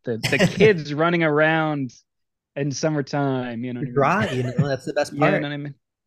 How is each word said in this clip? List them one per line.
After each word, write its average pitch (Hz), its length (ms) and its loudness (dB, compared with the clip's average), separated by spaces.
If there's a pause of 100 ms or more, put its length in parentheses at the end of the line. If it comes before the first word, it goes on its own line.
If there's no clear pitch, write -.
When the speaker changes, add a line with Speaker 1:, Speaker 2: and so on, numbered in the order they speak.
Speaker 1:
the, 117 240 -4
the 135 120 2
Speaker 2:
<laughs> - 0 -
Speaker 1:
kids 180 540 4
running 165 300 2
around 156 680 2 (680)
in 143 140 -2
summertime, 131 920 -2
you 123 100 -6
know 123 80 -8
what - 60 -6
I 123 60 -8
Speaker 3:
You're - 0 -
Speaker 1:
mean? 139 100 2
Speaker 3:
dry, 180 280 2
you 127 120 -2
know, 127 240 0
that's 135 180 -4
the 156 80 -6
best 147 200 -2
Speaker 1:
<laughs> 147 40 -8
Yeah, - 20 -2
Speaker 3:
part. 151 220 2
Speaker 1:
know 147 60 -4
what 147 60 -6
I 147 40 -8
mean? 143 180 -10 (320)